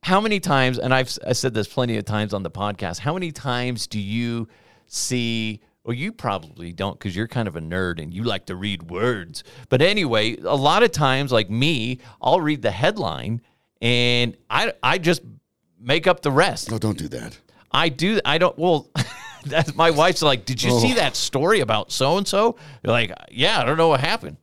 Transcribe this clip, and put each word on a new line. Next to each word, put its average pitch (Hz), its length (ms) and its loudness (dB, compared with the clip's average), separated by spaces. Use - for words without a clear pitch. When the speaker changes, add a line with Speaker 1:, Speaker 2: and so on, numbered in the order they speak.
Speaker 1:
How 185 180 4
many 208 200 0
times, 131 400 2
and 127 120 0
I've 131 140 2
s-, - 180 -10
I 127 100 0
said 127 200 -2
this 107 140 -2
plenty 120 280 -2
of 101 80 -4
times 107 300 -2
on 98 80 -4
the 85 80 -6
podcast, 98 480 -6
how 147 160 -4
many 180 160 -6
times 123 560 -4
do 107 140 -6
you 117 480 -4
see, 117 720 -4
well, 120 100 -4
you 151 160 -6
probably 87 640 -8
don't 95 260 -4
'cause 95 160 -6
you're 107 140 -4
kind 117 180 -4
of 85 80 -8
a 82 60 -8
nerd 85 420 -4
and 78 100 -6
you 98 120 -6
like 104 220 -2
to 92 100 -8
read 90 340 -6
words. 92 540 -4
But 127 140 4
anyway, 127 560 2
a 95 180 0
lot 151 260 4
of 240 80 4
times, 139 400 0
like 110 180 2
me, 123 520 0
I'll 170 200 4
read 151 200 0
the 107 120 0
headline 110 680 -2
and 120 560 2
I, 170 220 0
I 151 160 2
just 160 240 0
make 139 280 0
up 175 140 2
the 143 100 0
rest. 165 400 2
Speaker 2:
No, 110 60 -2
don't 107 200 -2
do 80 80 -8
that. - 320 -12
Speaker 1:
I 156 180 2
do. 160 360 0
I 147 140 0
don't. 175 200 2
Well, 165 320 2
<laughs> - 280 -18
that's, 147 280 0
my 165 160 6
wife's 165 320 4
like, 135 240 2
"Did 127 160 -4
you - 80 2
see 247 120 4
Speaker 2:
Oh. - 20 2
Speaker 1:
that 160 220 0
story - 440 2
about 110 320 0
so-and-so?" 196 640 2
You're - 100 2
like, 113 200 2
"Yeah, 170 300 2
I 123 40 0
don't 139 120 0
know 165 120 4
what 139 120 4
happened." 143 420 -4